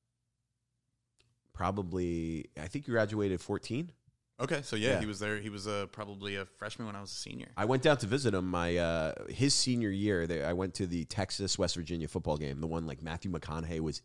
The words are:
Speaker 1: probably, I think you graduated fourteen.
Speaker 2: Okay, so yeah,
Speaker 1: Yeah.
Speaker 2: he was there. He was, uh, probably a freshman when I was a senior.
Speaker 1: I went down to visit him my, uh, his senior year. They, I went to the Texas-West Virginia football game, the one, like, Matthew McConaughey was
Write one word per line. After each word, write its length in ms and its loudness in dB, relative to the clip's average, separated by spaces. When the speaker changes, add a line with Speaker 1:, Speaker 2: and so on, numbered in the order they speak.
Speaker 1:
probably, 920 -2
I 80 -6
think 180 -8
you 60 -4
graduated 480 2
fourteen. 500 -4
Speaker 2:
Okay, 220 -2
so 140 -4
yeah, 160 4
Speaker 1:
Yeah. 80 2
Speaker 2:
he 60 -2
was 120 -4
there. 200 0
He 120 -6
was, 160 -8
uh, 240 -2
probably 460 -6
a 80 -4
freshman 420 -8
when 80 -8
I 60 -10
was 100 -12
a 60 -8
senior. 400 -10
Speaker 1:
I 80 2
went 180 4
down 160 8
to 80 0
visit 280 4
him 140 2
my, 280 2
uh, 520 2
his 240 2
senior 380 4
year. 380 4
They, 160 0
I 80 2
went 220 0
to 120 0
the 200 0
Texas-West 680 0
Virginia 320 -4
football 300 0
game, 240 -2
the 80 -2
one, 180 -2
like, 160 -8
Matthew 300 -4
McConaughey 480 -4
was 240 -2